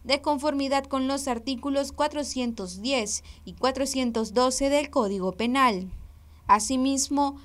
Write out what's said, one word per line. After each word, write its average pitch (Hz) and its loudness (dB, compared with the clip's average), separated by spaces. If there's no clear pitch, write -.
de 277 0
conformidad 277 0
con 269 -2
los 277 -2
artículos 269 -2
cuatrocientos 240 -4
diez 240 -2
y - -14
cuatrocientos 254 0
doce 254 2
del 285 2
Código 196 0
Penal. 226 2
Asimismo, 269 2